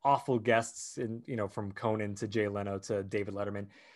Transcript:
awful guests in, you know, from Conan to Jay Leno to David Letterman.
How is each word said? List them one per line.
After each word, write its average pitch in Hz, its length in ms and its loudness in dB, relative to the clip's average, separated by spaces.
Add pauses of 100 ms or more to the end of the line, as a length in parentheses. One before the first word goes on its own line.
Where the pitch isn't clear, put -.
awful 139 340 4
guests 113 580 2
in, 117 300 -4
you 139 80 -4
know, 104 140 0
from 101 240 -6
Conan 107 420 0
to 110 120 -4
Jay 104 200 2
Leno 101 320 -2
to 101 240 -2
David 101 300 -2
Letterman. 101 340 -4 (280)